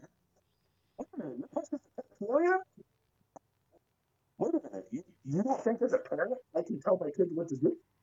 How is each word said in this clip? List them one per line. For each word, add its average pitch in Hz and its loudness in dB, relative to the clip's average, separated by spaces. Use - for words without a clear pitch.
Wait 311 -10
a 311 -10
minute. 165 -8
You're 302 -10
pushing - -6
for - -12
pedophilia? 339 4
Wait 320 0
a 277 -2
minute. - -10
You, 285 -6
you 147 0
don't 262 0
think 233 2
as - 4
a - 6
parent 185 -2
I - 2
can 180 -4
tell 185 4
my 151 -2
kid 180 4
what 165 -2
to 139 -2
do? 143 2